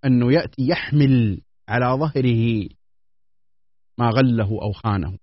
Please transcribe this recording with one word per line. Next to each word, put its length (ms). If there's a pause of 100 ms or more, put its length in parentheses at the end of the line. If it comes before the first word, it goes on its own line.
أنه 280
يأتي 340
يحمل 720 (280)
على 160
ظهره 840 (1300)
ما 100
غله 520
أو 100
خانه 520